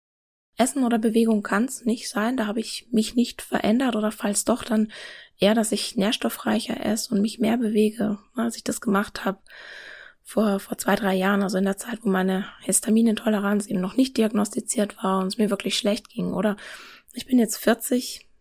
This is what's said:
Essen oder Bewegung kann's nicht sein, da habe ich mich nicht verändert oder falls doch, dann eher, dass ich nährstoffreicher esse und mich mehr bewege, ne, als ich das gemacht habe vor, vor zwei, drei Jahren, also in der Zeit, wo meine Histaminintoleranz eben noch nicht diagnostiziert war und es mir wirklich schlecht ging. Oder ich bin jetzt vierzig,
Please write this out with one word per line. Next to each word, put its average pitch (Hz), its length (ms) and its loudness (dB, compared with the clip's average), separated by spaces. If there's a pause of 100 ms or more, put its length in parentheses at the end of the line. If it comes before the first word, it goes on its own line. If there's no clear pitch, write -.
(560)
Essen 262 280 -4
oder 233 160 0
Bewegung 220 420 0
kann's 208 420 -4
nicht 233 260 -4
sein, 233 280 -4
da 220 80 -2
habe 208 140 -4
ich - 320 -12
mich 220 240 0
nicht - 260 0
verändert 233 540 0
oder 214 160 0
falls - 340 -2
doch, 233 180 0
dann 220 280 0 (480)
eher, 208 160 6
dass 220 160 2
ich - 240 -4
nährstoffreicher 226 920 0
esse 220 280 0
und 202 80 4
mich 220 180 0
mehr 233 180 2
bewege, 214 600 2 (160)
ne, 226 80 0
als 233 120 -2
ich - 80 -14
das - 160 -4
gemacht - 460 0
habe 196 140 -2 (840)
vor, 202 380 2
vor - 180 -8
zwei, 196 180 2
drei 190 200 0
Jahren, 196 260 4
also 196 160 0
in 196 80 2
der 196 120 0
Zeit, 240 260 -8
wo 214 60 0
meine 190 360 2 (160)
Histaminintoleranz 214 1040 2
eben 185 160 -2
noch 196 160 -2
nicht 262 180 2
diagnostiziert 214 880 0
war 190 180 2
und 190 80 0
es 190 100 -4
mir 214 120 2
wirklich - 260 -2
schlecht - 340 -2
ging. 180 240 -4
Oder 202 220 0 (580)
ich - 120 -12
bin 254 140 4
jetzt 220 180 2
vierzig, - 720 0 (120)